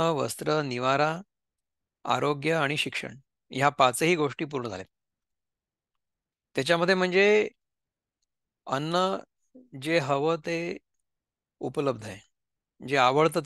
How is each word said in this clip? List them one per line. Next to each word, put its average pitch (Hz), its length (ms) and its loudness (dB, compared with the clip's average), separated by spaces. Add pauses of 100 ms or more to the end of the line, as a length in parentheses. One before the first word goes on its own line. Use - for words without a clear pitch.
(160)
वस्त्र, 151 460 -2
निवारा, 135 480 0 (920)
आरोग्य 143 500 0
आणि 151 220 0
शिक्षण, 131 400 -6 (340)
ह्या 135 240 0
पाचही 151 420 2
गोष्टी 151 280 -4
पूर्ण 135 240 -6
झाल्या. 95 180 -10 (1700)
त्याच्यामध्ये 170 380 2
म्हणजे 196 540 4 (1160)
अन्न 156 300 -2 (840)
जे 160 200 2
हवं 143 380 0
ते 165 180 -6 (1040)
उपलब्ध 131 440 -4
आहे, 101 140 -12 (600)
जे 135 180 -2
आवडतं 151 480 4